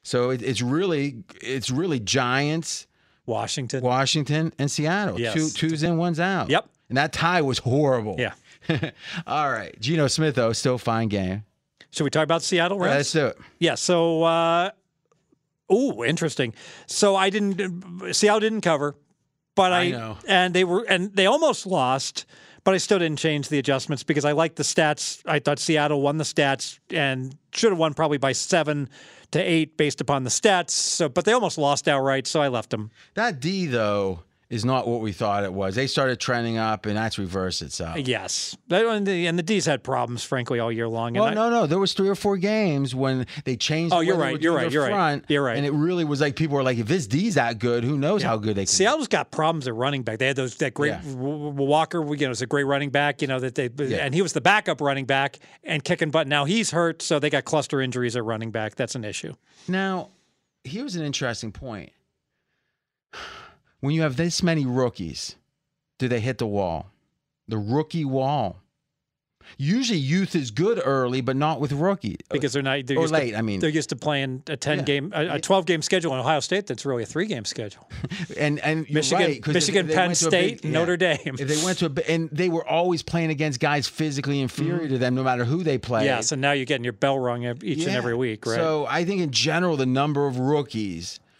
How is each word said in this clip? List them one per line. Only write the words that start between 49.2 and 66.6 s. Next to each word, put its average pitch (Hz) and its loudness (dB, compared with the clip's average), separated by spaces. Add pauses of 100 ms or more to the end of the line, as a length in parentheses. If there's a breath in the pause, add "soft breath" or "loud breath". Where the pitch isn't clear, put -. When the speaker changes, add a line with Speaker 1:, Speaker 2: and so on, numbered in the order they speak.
Speaker 2:
problems 156 0
at 117 -4
running 131 0
back. 110 -4
They 131 2
had 135 2
those, 127 -4
that 143 -2
great 147 0
Speaker 1:
Yeah. 98 -6
Speaker 2:
W-, 143 -6
W-, 139 -2
Walker, 156 2 (100)
you 143 -8
know, 139 2
was 120 -4
a 127 -4
great 143 0
running 139 0
back, 143 0
you 135 -2
know, 131 -2
that 127 -6
they, 123 -2
Speaker 1:
Yeah. 135 -2
Speaker 2:
and 135 -2
he 180 2
was 180 -2
the 139 -2
backup 185 2
running 139 -2
back 139 0 (260 loud breath)
and 151 -4
kicking 165 0
butt. 151 2
Now 143 2
he's 208 0
hurt, 165 0
so 156 0
they 147 0
got 143 0
cluster 143 0
injuries 123 -2
at 117 -2
running 113 -4
back. 107 -6
That's 127 -4
an 117 -6
issue. - -10 (340 soft breath)
Speaker 1:
Now, 185 -4 (520)
here's 202 -10
an 165 -4
interesting 117 -6
point. 110 -14 (1900 loud breath)
When 139 0
you 160 2
have 139 0
this 170 0
many 160 2
rookies, 123 -2 (640)
do 127 -2
they 117 0
hit 117 -4
the 117 -2
wall? 95 -4 (560)